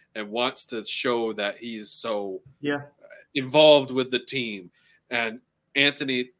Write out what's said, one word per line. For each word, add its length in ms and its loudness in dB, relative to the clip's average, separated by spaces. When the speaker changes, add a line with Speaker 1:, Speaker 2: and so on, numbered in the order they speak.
Speaker 1:
and 160 -8
wants 360 -2
to 200 -8
show 480 -2
that 240 -4
he's 320 -10
so 500 -6
Speaker 2:
Yeah. 220 -4
Speaker 1:
involved 560 6
with 220 0
the 80 2
team. 500 -8
And 300 -4
Anthony, 640 0